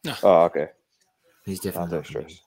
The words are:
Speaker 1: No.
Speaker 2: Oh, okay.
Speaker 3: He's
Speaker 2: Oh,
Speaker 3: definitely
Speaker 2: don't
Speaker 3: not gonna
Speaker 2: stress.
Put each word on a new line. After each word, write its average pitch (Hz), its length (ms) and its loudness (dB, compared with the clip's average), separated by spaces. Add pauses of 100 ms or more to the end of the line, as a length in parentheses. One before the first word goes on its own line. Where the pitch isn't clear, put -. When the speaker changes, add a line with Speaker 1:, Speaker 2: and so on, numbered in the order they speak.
Speaker 1:
No. 143 180 -6
Speaker 2:
Oh, 90 220 6
okay. 76 240 -2 (760)
Speaker 3:
He's 95 160 -10
Speaker 2:
Oh, - 40 -14
Speaker 3:
definitely 87 260 -6
Speaker 2:
don't - 0 -
Speaker 3:
not 80 220 -8
gonna - 160 -10
Speaker 2:
stress. - 180 -20